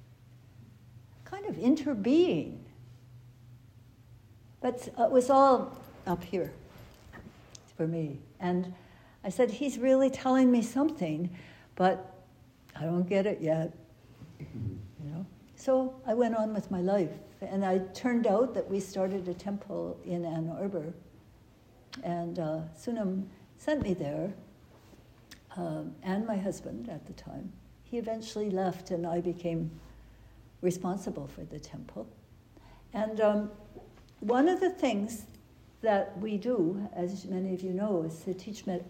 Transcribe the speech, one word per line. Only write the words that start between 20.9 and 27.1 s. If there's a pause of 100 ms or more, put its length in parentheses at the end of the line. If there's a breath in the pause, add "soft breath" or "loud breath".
and,
uh, (160)
Sunam (300 loud breath)
sent
me
there, (1200 soft breath)
um,
and
my
husband
at
the